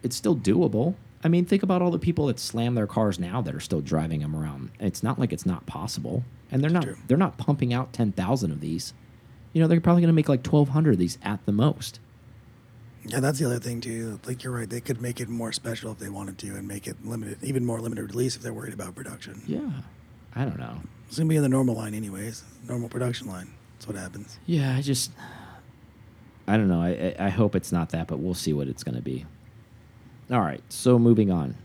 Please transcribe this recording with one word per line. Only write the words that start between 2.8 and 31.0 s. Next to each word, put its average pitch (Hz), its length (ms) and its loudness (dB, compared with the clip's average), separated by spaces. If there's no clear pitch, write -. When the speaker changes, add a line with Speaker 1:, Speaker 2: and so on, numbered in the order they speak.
Speaker 1:
cars 101 320 0
now 90 220 -2
that 80 140 -4
are 73 60 -6
still 82 200 -2
driving 80 420 0
'em 76 140 -4
around. 71 320 -6
It's 98 240 -4
not 123 160 -2
like 123 140 2
it's - 140 -4
not 90 180 -2
possible. 85 600 -6
And 135 100 2
they're 147 60 2
Speaker 2:
It's 165 60 4
Speaker 1:
not, 175 100 4
Speaker 2:
true. - 120 -8
Speaker 1:
they're - 100 4
not 185 220 2
pumping 131 340 0
out - 220 -2
ten 110 180 2
thousand 95 380 0
of 71 100 -6
these. 80 320 -6
You 160 80 6
know, 160 40 6
they're 170 140 6
probably 175 220 6
gonna 165 100 6
make, 156 160 4
like, 131 140 4
twelve 147 260 4
hundred 151 240 4
of 92 60 4
these 90 240 0
at 101 240 -4
the 101 60 0
most. 127 480 0
Speaker 2:
Yeah, 113 140 -2
that's 135 180 2
the 147 80 2
other 120 120 0
thing, 117 220 -6
too. 113 460 -6
Like, 127 180 -8
you're 127 80 -4
right. 117 160 -4
They 120 140 -6
could 120 180 -2
make 123 200 -4
it 110 100 -6
more 113 220 -4
special 113 400 -6
if 101 60 -12
they 101 120 -10
wanted 98 280 -10
to 104 160 -10
and 98 140 -10
make 101 180 -8
it - 160 -8
limited, 110 400 -8
even 131 220 0
more 117 160 -2
limited 110 340 -6
release 123 220 0
if - 60 -16
they're 117 100 -8
worried - 220 -10
about 90 200 -10
production. - 520 -14
Speaker 1:
Yeah. 294 240 -4
I 131 80 -2
don't - 140 -6
know. 76 240 -10
Speaker 2:
It's - 80 -10
gonna 160 140 2
be 160 60 4
in 147 60 4
the 139 60 4
normal 131 260 4
line 110 200 -6
anyways. 107 500 -10
Normal 120 220 -4
production 120 380 -4
line. 92 200 -10
That's - 140 -18
what 101 80 -6
happens. 92 480 -14
Speaker 1:
Yeah, 139 320 2
I 139 60 0
just, 135 280 -2
I 104 100 4
don't 107 120 6
know. 85 120 4
I, 87 380 0
I, 98 80 0
I - 40 4
hope 104 240 2
it's - 180 0
not 87 180 0
that, 82 180 -4
but 76 100 -4
we'll 87 160 -2
see 82 180 -2
what 71 160 -2
it's 62 140 -8
gonna 62 200 -6
be. 67 240 -6
All 123 100 4
right, 82 280 0
so 123 300 6
moving 113 320 8